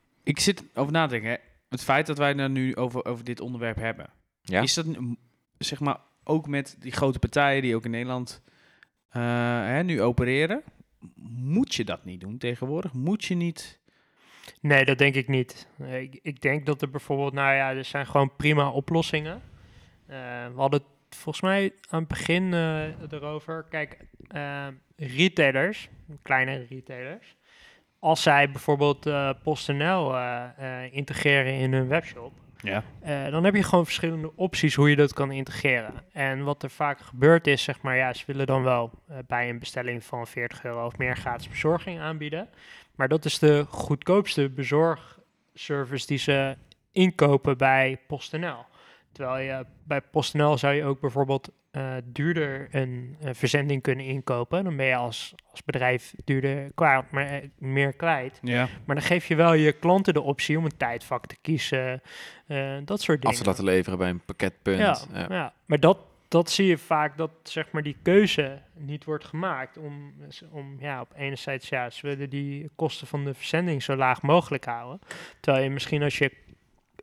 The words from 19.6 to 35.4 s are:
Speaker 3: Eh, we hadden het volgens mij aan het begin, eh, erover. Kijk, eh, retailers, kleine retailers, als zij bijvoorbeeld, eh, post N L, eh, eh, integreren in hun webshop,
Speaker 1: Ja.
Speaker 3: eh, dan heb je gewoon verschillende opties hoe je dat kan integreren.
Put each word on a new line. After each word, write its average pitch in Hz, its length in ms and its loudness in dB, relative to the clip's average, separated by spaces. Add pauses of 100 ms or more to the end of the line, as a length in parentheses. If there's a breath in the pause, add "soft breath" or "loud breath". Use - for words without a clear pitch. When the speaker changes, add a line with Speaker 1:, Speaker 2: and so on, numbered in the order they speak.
Speaker 3:
Eh, 139 100 -16 (300)
we 120 140 -14
hadden 139 200 4
het - 380 -14
volgens - 260 -6
mij 196 280 2 (160)
aan 165 100 -2
het 160 100 -2
begin, 180 460 0
eh, 160 280 0 (280)
erover. 151 600 -10
Kijk, 151 260 -8 (320)
eh, 143 380 -8 (300)
retailers, 143 920 2 (340)
kleine 131 480 0
retailers, 131 640 -14 (640 soft breath)
als 160 240 2
zij 143 280 6
bijvoorbeeld, 143 560 0
eh, 139 240 0 (120)
post 156 260 -4
N 143 140 -2
L, 160 340 0
eh, 123 280 -4 (120)
eh, 127 380 -10
integreren 139 600 2
in 131 180 0
hun 131 160 2
webshop, 131 440 -4 (240)
Speaker 1:
Ja. - 280 -4 (160)
Speaker 3:
eh, 143 300 -6
dan 160 140 2
heb 196 100 6
je 208 80 4
gewoon 175 220 4
verschillende 160 520 -4
opties 175 380 0
hoe 143 160 6
je 143 60 6
dat 143 160 6
kan 139 200 -4
integreren. 127 600 -2 (200)